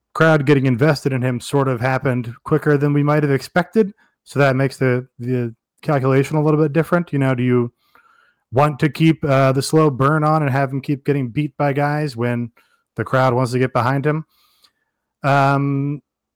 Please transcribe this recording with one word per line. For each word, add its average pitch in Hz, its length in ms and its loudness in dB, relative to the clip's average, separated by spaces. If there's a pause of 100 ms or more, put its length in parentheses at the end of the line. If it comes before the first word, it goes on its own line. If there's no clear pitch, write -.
(160)
crowd 156 320 2
getting 139 180 4
invested 135 480 0
in 123 80 -4
him 123 180 -2
sort 139 280 -2
of 127 120 -2
happened 123 540 -2 (100)
quicker 151 320 0
than 143 160 0
we 143 120 0
might 147 180 2
have 147 100 0
expected. 185 640 -2 (300)
So - 160 -6
that 139 160 2
makes 135 220 -2
the, 127 300 -2 (120)
the 120 360 -4 (280)
calculation 139 540 0
a 151 60 0
little 151 160 2
bit 151 140 0
different. 165 400 -2
You 143 60 -2
know, 135 160 0
do 123 80 -4
you 123 280 0 (800)
want 143 280 0
to 156 100 0
keep, 160 340 0
uh, 135 280 2
the 135 100 0
slow 156 300 2
burn 139 320 0
on 156 180 2
and 139 100 -2
have 135 220 -2
him 135 80 -4
keep 139 240 -6
getting 139 240 -2
beat 147 260 -6
by 143 160 0
guys 143 460 -4
when 120 340 -4 (440)
the 110 100 -4
crowd 131 280 2
wants 123 200 0
to 123 60 0
get 127 120 0
behind 131 340 0
him? 156 200 -4 (1000)
Um, 139 800 0 (340)